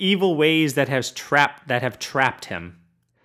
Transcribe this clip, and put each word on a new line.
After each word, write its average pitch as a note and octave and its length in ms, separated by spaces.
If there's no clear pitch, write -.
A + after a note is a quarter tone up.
evil F#3+ 340
ways D#3 380
that C#3 120
has C3 240
trapped, - 560
that B2 140
have B2 180
trapped - 460
him." E2+ 340